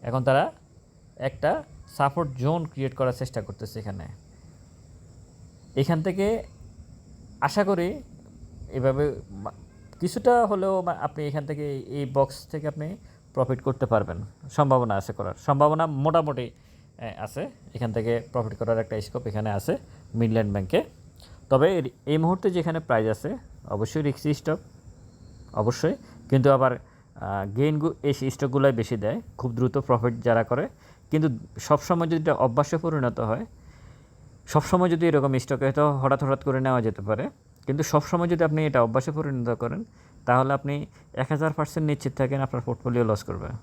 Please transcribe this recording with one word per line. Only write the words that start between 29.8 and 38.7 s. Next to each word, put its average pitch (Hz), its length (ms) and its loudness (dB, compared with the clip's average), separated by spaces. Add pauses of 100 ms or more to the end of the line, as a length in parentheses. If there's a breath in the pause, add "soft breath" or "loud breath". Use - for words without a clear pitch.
যারা 117 240 4
করে। 147 240 -2 (420 soft breath)
কিন্তু 156 180 2 (320)
সবসময় 165 480 2
যদি 160 140 0
এটা 156 120 2
অভ্যাসে 135 440 2
পরিণত 151 420 -2
হয়, 120 260 -2 (1000 soft breath)
সবসময় 180 440 2
যদি 170 160 2
এরকম 139 320 4
স্টকে 127 260 -2
হয়তো 147 280 4 (100)
হঠাৎ 135 220 2
হঠাৎ 135 200 0
করে 131 160 0
নেওয়া 131 220 2
যেতে 110 200 -2
পারে, 110 280 -2 (360)
কিন্তু 143 160 0
সবসময় 170 460 0
যদি 170 160 2
আপনি 156 220 2
এটা 135 160 4